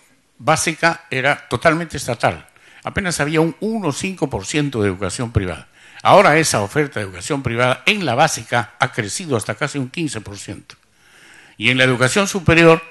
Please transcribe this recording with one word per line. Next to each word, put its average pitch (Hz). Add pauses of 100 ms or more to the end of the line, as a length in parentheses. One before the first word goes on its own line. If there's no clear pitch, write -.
(380)
básica 156
era 131
totalmente 160
estatal. 113 (380)
Apenas 185
había 156
un 165
uno 214
o 139
cinco 160
por 101
ciento 143
de 101
educación 98
privada. 90 (340)
Ahora 156
esa 147
oferta 135
de 101
educación 98
privada 123
en 202
la 120
básica 120
ha 127
crecido 127
hasta 107
casi 147
un 131
quince 147
por 101
ciento. - (800)
Y 110
en 127
la 127
educación 127
superior... 165 (100)